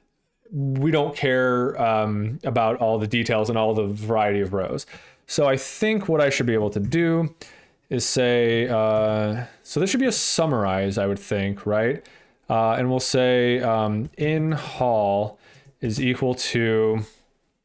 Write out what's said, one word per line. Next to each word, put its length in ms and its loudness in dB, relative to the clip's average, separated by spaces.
We 400 0
don't 240 0
care, 680 0
um, 600 0
about 360 0
all 200 2
the 80 -2
details 420 0
and 100 0
all 160 2
the 120 0
variety 540 0
of 120 -2
rows. 340 -4
So 160 0
I 120 2
think 500 -2
what 140 2
I 80 4
should 160 -2
be 80 2
able 160 0
to 100 -4
do 540 0
is 140 -2
say, 640 2
uh, 760 0
so 160 -6
this 120 0
should 100 0
be 60 2
a 60 2
summarize, 840 0
I 100 0
would 120 0
think, 480 -4
right? 380 0
Uh, 240 2
and 160 0
we'll 100 0
say, 640 2
um, 560 0
in 360 0
Hall 880 -2
is 180 -4
equal 340 0
to, 680 0